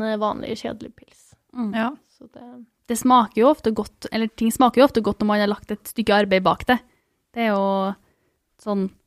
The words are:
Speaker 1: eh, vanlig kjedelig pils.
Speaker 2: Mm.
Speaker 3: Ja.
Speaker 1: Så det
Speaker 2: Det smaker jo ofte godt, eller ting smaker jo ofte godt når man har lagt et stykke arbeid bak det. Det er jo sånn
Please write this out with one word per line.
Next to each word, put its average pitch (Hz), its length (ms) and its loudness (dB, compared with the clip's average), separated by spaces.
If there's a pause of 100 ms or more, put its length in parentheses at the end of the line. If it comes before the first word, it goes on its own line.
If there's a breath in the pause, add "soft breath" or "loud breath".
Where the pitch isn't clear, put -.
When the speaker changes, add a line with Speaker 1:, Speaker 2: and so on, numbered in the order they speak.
Speaker 1:
eh, 220 140 -4
vanlig 214 440 -6
kjedelig - 340 -10
pils. - 380 -20 (220)
Speaker 2:
Mm. 220 180 -6
Speaker 3:
Ja. 226 160 -2 (180)
Speaker 1:
Så - 240 -20
det - 140 -20 (420)
Speaker 2:
Det 233 120 -4
smaker 247 420 2
jo 254 80 6
ofte 294 240 0
godt, - 380 -8
eller 226 160 -2
ting 226 240 -2
smaker 240 300 4
jo 277 40 8
ofte 240 160 0
godt 208 180 -2
når 214 80 -2
man 208 120 2
har 208 80 2
lagt 202 240 -6
et 214 160 -10
stykke 214 260 -2
arbeid 196 300 2
bak 170 240 0
det. 247 100 4 (560)
Det 233 140 -4
er 214 80 0
jo 196 400 -2 (640)
sånn 101 280 -2 (180)